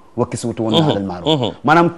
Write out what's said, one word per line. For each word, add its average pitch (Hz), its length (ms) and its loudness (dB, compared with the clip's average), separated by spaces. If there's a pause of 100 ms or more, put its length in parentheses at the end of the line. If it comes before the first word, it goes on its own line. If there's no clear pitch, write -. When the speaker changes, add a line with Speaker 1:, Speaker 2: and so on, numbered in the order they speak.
(160)
Speaker 1:
wa 120 100 0
kiswatuhunna 117 540 -2
Speaker 2:
Mhm. 151 100 2
Speaker 1:
alal 101 120 -2
ma'ruf. 98 380 -2
Speaker 2:
Mhm. 104 100 -2 (140)
Speaker 1:
Maanaam 165 340 4